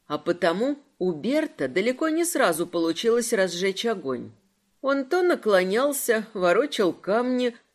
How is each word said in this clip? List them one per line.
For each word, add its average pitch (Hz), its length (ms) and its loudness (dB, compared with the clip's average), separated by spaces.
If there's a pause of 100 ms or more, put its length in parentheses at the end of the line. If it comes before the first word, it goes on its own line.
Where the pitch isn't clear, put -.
А 147 120 -6
потому 180 580 0 (220)
у 180 140 -2
Берта 208 560 -2
далеко 247 400 0
не 320 160 0
сразу 185 420 0
получилось 175 680 0
разжечь 190 540 -2
огонь. 135 460 -6 (480)
Он 277 240 0
то 359 180 0
наклонялся, 220 1120 2
ворочал 190 580 2
камни, 247 640 -2 (180)